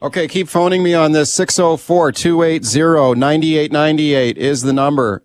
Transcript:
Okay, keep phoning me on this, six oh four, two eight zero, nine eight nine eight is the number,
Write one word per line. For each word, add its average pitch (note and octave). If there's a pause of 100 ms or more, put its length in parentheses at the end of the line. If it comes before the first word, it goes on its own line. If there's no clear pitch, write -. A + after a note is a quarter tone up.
Okay, D#3
keep F3+
phoning F3+
me F3
on D#3+
this, D3+
six -
oh E3
four, E3
two E3+
eight D#3+
zero, C#3+
nine C#3+
eight D#3
nine D#3
eight C#3
is C3
the C3+
number, C3+